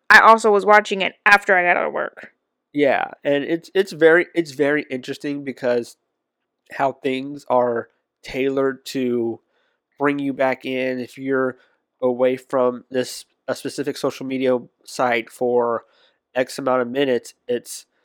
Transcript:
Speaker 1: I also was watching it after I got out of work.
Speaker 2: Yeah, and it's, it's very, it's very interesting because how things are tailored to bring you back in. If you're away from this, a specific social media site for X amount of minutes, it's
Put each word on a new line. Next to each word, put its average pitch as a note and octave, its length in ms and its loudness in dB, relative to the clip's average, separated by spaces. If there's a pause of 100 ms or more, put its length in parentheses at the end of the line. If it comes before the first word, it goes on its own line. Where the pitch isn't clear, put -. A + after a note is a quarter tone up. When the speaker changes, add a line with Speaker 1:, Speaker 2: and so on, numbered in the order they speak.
Speaker 1:
I G#3+ 100 8
also A3+ 320 6
was G3+ 140 2
watching G#3 360 4
it F3 120 -2 (120)
after G3+ 320 6
I F3+ 60 2
got F3 140 2
out - 100 -2
of D3 60 -6
work. - 400 -8 (400)
Speaker 2:
Yeah, B2+ 380 2 (120)
and C#3+ 220 0
it's, E3 280 -4
it's F#3+ 200 0
very, E3 420 6
it's E3 160 -4
very C#3+ 400 -2
interesting C#3 540 -8
because B2 500 -4 (800)
how C#3 180 -2
things C3+ 580 -6
are B2 400 0 (320)
tailored C3+ 680 -4
to A#2+ 520 -4 (580)
bring C#3+ 220 0
you C#3 140 -6
back C3 320 -2
in. C3 340 -4
If A#2+ 180 -12
you're C3 400 -2 (440)
away B2+ 340 0
from B2 560 -2
this, B2+ 320 -4 (240)
a C3 80 -4
specific C#3 400 -8
social C#3 300 -6
media C3 340 0 (240)
site A#2+ 460 -2
for A#2+ 560 -2 (480)
X B2+ 260 -4
amount C3 220 0
of A#2+ 80 -4
minutes, C3 440 -2 (140)
it's - 380 -8 (200)